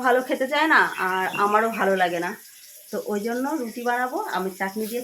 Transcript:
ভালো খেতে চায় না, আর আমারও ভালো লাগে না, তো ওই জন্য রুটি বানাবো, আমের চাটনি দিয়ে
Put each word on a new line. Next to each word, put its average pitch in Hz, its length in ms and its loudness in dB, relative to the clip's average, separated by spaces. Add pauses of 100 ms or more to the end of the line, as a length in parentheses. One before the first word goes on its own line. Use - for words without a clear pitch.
ভালো 254 220 6
খেতে 262 240 0
চায় 302 220 2
না, 226 60 8 (280)
আর 185 160 0 (200)
আমারও 214 240 4 (100)
ভালো 196 240 2
লাগে 175 240 0
না, 185 40 -4 (600)
তো 214 60 -6 (160)
ওই 208 140 0
জন্য 247 180 -2 (160)
রুটি 233 280 -8
বানাবো, 247 300 0 (180)
আমের 190 240 -2
চাটনি 220 300 -4
দিয়ে 247 140 -4